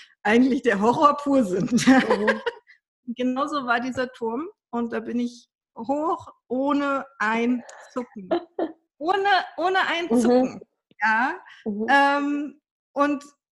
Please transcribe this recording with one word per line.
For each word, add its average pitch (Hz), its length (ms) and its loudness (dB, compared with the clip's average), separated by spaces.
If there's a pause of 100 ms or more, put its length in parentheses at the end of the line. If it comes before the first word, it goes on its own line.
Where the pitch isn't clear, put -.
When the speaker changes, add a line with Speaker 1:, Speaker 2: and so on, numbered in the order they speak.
(220)
Speaker 1:
eigentlich 240 400 2
der 202 180 0
Horror 285 380 4
pur 269 260 2
sind. 190 420 0
<laughs> 262 160 8
Speaker 2:
Mhm. 214 380 0 (760)
Speaker 1:
Genauso 262 500 -2
war 240 140 0
dieser 254 320 -4
Turm 240 360 -6 (220)
und 233 220 -4
da 226 80 -4
bin 233 200 -6
ich 240 280 -8 (280)
hoch 294 520 -4 (200)
ohne 277 560 -2 (140)
ein 233 440 -2 (300)
Zucken. 214 380 -12
Speaker 2:
<laughs> 339 480 -6 (200)
Speaker 1:
Ohne, 392 300 -2 (280)
ohne 370 220 0 (100)
ein 339 220 -4
Speaker 2:
Mhm. 240 100 4
Speaker 1:
Zucken. 240 400 2 (420)
Ja. 233 380 0 (240)
Speaker 2:
Mhm. 214 240 -6
Speaker 1:
Ähm, 285 720 0 (320)
und 285 320 -2 (300)